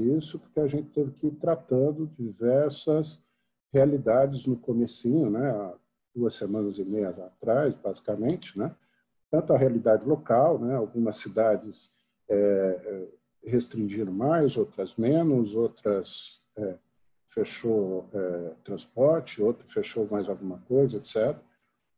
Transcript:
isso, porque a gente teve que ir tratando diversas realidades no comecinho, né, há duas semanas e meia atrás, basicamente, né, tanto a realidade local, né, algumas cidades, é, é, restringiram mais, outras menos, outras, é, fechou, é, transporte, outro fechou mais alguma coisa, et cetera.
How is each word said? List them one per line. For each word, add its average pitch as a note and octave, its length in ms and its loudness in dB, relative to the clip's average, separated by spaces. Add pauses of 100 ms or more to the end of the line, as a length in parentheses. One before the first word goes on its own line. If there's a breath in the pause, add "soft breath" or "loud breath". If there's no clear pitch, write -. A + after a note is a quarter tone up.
(180)
isso, D#3 200 -8
porque - 220 -6
a D3 80 2
gente D3 220 -4
teve C#3 220 -2
que - 160 -4
ir D3 80 -4
tratando D3+ 720 0
diversas C#3 1120 0 (540)
realidades C3+ 720 4
no B2 120 0
comecinho, A#2+ 720 0
né, B2 200 0
há G2+ 240 -4 (400)
duas A#2+ 220 0
semanas G2+ 420 -4
e G2+ 60 -4
meia G2 260 -2
atrás, A2+ 680 -2
basicamente, G#2+ 840 -4
né, C#3 160 -4 (540)
tanto D3+ 240 2
a C3 40 6
realidade A#2 480 4
local, C#3+ 540 2
né, A#2+ 160 -2
algumas A2+ 420 -2
cidades, G#2+ 760 -2 (340)
é, G#2+ 80 2
é, G2 1120 -2
restringiram A2 600 -2
mais, C3+ 460 2
outras G2 400 -4
menos, B2+ 580 2
outras, - 880 -4 (140)
é, G2 180 -6 (520)
fechou, G2+ 840 -2
é, F2 420 -6 (100)
transporte, B2+ 760 0
outro A#2 280 0
fechou G#2+ 420 -4
mais G2+ 160 -2
alguma F#2+ 300 -6 (100)
coisa, B2 300 2
et - 80 -10
cetera. B2 360 -2 (560)